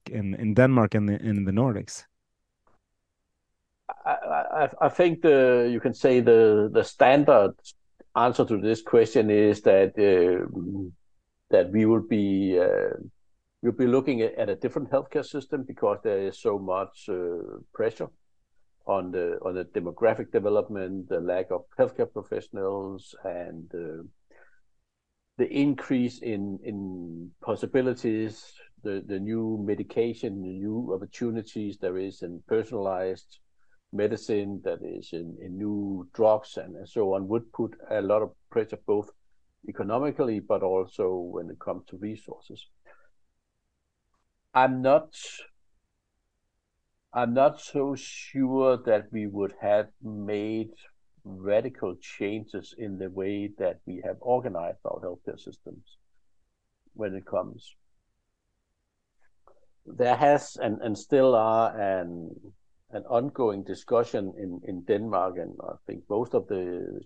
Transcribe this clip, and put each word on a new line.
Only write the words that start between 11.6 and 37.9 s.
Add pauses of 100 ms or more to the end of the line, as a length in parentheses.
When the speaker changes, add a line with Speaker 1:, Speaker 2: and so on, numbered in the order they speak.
Speaker 2:
we
will
be,
uh, (640)
we'll
be
looking
at,
at
a
different
healthcare
system
because
there
is
so
much,
uh, (140)
pressure (800)
on
the,
on
the
demographic
development,
the
lack
of (140)
healthcare
professionals, (100)
and,
uh, (1400)
the
increase
in,
in (100)
possibilities, (300)
the,
the
new
medication,
the
new
opportunities
there
is
in
personalized (540)
medicine,
that
is
in,
in
new
drugs
and,
and
so
on,
would
put (160)